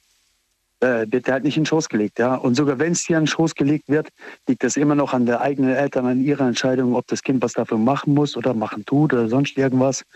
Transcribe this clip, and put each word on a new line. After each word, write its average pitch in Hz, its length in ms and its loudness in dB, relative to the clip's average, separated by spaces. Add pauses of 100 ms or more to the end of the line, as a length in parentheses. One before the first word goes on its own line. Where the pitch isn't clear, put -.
(800)
äh, 120 300 0
wird 123 160 -2
dir 127 60 2
halt 131 120 -2
nicht 147 120 -2
in 160 60 2
den 147 40 2
Schoß 156 220 -2
gelegt, 107 300 -2
ja. 123 160 0
Und 123 220 0
sogar 139 220 0
wenn 165 140 0
es 165 120 -2
dir 165 120 0
in 160 80 2
den - 20 2
Schoß 160 280 -2
gelegt 151 340 0
wird, 151 200 0 (380)
liegt 127 160 0
das 123 140 -2
immer 147 180 2
noch 143 200 0
an 123 120 2
der 120 140 0
eigenen 131 340 0
Eltern, 135 320 -2
an 127 160 0
ihrer 139 240 0
Entscheidung, 127 480 0
ob 120 120 -2
das - 160 -6
Kind 131 200 0
was 120 120 -2
dafür 117 240 -2
machen 139 360 2
muss 147 220 0
oder 120 180 -2
machen 107 300 -6
tut 147 300 2
oder 117 140 2
sonst 131 300 0
irgendwas. 131 460 0 (120)